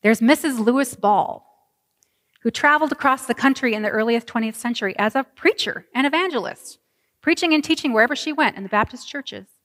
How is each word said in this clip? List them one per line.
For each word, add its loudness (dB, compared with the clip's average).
There's 2
Missus 2
Lewis 0
Ball, 0
who 0
traveled 2
across 0
the -2
country 2
in -4
the 0
earliest 0
twentieth -4
century -4
as 0
a 0
preacher -2
and 0
evangelist, -4
preaching 2
and 4
teaching -2
wherever 2
she -8
went 0
in -12
the -10
Baptist -2
churches. -14